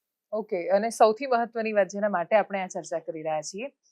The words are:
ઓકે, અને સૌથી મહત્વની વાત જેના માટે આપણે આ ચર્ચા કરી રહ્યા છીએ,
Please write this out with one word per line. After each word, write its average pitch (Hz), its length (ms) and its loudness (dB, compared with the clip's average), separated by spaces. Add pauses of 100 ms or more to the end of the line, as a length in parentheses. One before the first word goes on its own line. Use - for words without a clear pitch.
(320)
ઓકે, 196 360 -4
અને 208 220 2
સૌથી 220 360 4
મહત્વની 233 460 -2
વાત 202 140 4
જેના 202 220 -2
માટે 185 280 0
આપણે 196 240 2
આ 185 60 -6
ચર્ચા 175 320 -6
કરી 165 240 -10
રહ્યા 156 180 -2
છીએ, 208 300 -10 (220)